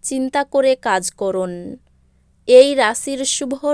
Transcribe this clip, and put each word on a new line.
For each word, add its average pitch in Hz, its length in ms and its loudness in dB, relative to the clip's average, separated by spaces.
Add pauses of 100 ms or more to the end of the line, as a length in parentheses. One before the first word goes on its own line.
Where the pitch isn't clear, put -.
চিন্তা 262 400 -4
করে 269 320 0
কাজ 196 360 -2
করুন। 185 420 -6 (920)
এই 254 280 8
রাশির 254 500 -4
শুভ 262 280 -6 (200)